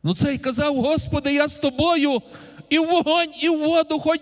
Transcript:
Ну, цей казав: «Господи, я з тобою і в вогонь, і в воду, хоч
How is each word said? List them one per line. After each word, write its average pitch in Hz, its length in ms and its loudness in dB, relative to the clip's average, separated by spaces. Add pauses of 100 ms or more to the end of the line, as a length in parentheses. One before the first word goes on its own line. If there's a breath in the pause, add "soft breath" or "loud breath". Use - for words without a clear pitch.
Ну, 151 120 0
цей 277 220 -4
казав: 277 380 -2
«Господи, 285 580 0
я 285 140 2
з 294 80 -8
тобою 285 680 0 (480 loud breath)
і 302 100 2
в 320 60 2
вогонь, 330 460 2 (100)
і 320 80 2
в 320 100 2
воду, 320 400 2
хоч 311 220 0